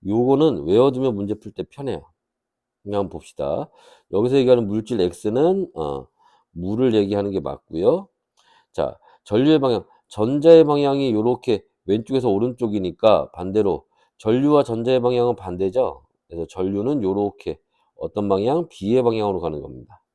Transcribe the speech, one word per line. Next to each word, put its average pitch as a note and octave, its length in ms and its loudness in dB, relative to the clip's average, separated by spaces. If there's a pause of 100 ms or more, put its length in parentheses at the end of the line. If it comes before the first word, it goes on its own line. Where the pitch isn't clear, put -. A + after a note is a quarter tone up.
요거는 A#2+ 580 2
외워두면 B2+ 500 2
문제 G2+ 200 -4
풀 - 180 -18
때 F#2 100 -10
편해요. G#2 420 -12 (760)
그냥 G2+ 200 -4
한번 F#2 100 -6
봅시다. D#2 580 -8 (420)
여기서 A#2+ 260 0
얘기하는 B2 300 4
물질 G#2+ 320 -4
X는, B2+ 760 0
어, C#2+ 320 -8 (480)
물을 G#2+ 380 -2
얘기하는 G2+ 380 0
게 F#2+ 80 -2
맞고요. F#2+ 680 -2 (640)
자, C#2 260 -6 (260)
전류의 C#3 360 2
방향, B2 260 -2 (220)
전자의 D3 580 6
방향이 C#3 460 0
요렇게 A2 540 0 (200)
왼쪽에서 A#2+ 440 0
오른쪽이니까 G#2 1040 0
반대로 F#2+ 560 -2 (320)
전류와 C#3 440 2
전자의 A#2+ 380 -2
방향은 A#2+ 340 0
반대죠. F#2 680 -4 (240)
그래서 E2+ 180 -10
전류는 G2+ 560 -4
요렇게 G2 580 -4 (380)
어떤 G2+ 320 -6
방향? A#2+ 400 0
B의 A#2 320 0
방향으로 G#2+ 380 0
가는 D#2 220 -6
겁니다. B1+ 420 -18 (120)